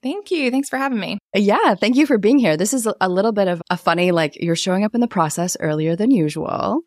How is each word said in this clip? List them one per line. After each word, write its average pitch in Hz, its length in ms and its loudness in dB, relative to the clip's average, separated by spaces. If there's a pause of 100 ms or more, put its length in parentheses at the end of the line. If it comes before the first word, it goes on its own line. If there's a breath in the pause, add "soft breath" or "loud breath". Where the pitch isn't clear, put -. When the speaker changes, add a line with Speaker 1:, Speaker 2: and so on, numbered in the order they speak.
Speaker 1:
Thank 381 280 -8
you. 294 200 0
Thanks 269 200 -2
for 262 80 -6
having 269 200 -2
me. 196 200 -6 (160)
Speaker 2:
Yeah, 214 400 4
thank 220 220 0
you 294 100 4
for 277 100 2
being 220 220 4
here. 180 180 2
This 185 160 -2
is 247 140 -2
a, 214 120 -2
a 185 120 0
little 196 220 0
bit 202 140 0
of 175 220 -2
a 180 80 -2
funny, 175 340 0
like, 160 260 0
you're 170 200 -2
showing 190 280 -2
up 214 100 -4
in 240 80 2
the 240 40 0
process 170 540 -2
earlier 156 360 0
than 214 140 0
usual 180 760 0